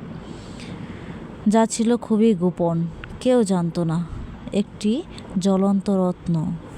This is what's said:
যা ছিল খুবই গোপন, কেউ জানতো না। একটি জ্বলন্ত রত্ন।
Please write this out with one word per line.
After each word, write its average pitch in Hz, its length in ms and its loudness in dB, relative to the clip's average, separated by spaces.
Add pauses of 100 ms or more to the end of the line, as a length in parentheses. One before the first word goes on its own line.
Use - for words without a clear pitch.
(1500)
যা 220 180 6
ছিল 233 300 2
খুবই 226 380 4
গোপন, 170 520 2 (340)
কেউ 247 220 4
জানতো 175 420 0
না। 165 200 0 (480)
একটি 208 500 0 (360)
জ্বলন্ত 196 520 4
রত্ন। 180 560 2 (320)